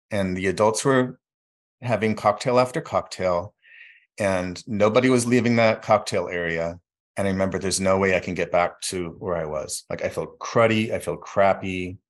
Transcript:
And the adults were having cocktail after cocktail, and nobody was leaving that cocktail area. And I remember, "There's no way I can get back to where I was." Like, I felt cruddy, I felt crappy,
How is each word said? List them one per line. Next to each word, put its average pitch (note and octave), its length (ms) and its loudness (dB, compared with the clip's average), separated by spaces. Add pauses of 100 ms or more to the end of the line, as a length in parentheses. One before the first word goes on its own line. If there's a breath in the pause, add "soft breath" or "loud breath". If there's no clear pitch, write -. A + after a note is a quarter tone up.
(120)
And F#2+ 240 -2
the F#2 100 -4
adults G#2+ 380 2
were C3 340 2 (640)
having A2 320 -2
cocktail B2 460 2
after B2+ 200 -2
cocktail, F#2 760 -4 (640 loud breath)
and F#2 500 -2
nobody G#2+ 400 4
was A#2+ 180 2
leaving A#2+ 300 2
that A2 260 4
cocktail G#2 460 2
area. E2+ 500 -4 (380)
And G2 100 -2
I G2 60 0
remember, F#2+ 260 0
"There's F#2+ 220 -2
no F#2+ 180 4
way F#2+ 160 4
I F2+ 60 2
can F2+ 140 -6
get E2+ 180 -2
back F2 300 0
to F2 360 -8
where F2+ 160 -6
I E2 120 -4
was." D2+ 440 -8
Like, - 140 -6
I F#2 60 -4
felt - 280 -8
cruddy, A2 540 2
I F#2 80 -4
felt E2 220 -6
crappy, F#2+ 760 0 (120)